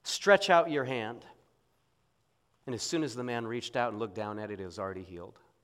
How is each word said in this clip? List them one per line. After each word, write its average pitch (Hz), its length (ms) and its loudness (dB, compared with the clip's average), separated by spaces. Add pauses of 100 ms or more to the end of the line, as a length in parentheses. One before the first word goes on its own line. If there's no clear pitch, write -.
"Stretch - 480 4
out 170 220 6
your 139 140 0
hand." 120 380 -4 (1400)
And 131 80 -4
as 107 80 -4
soon 165 220 0
as 120 120 -4
the 123 80 -4
man 120 220 -2
reached 117 300 -6
out 120 160 0
and 104 80 -8
looked 101 160 -6
down 104 240 -6
at 107 100 -8
it, 101 100 -8
it 95 60 -8
was 90 140 -12
already 95 240 -6
healed. 87 340 -16 (260)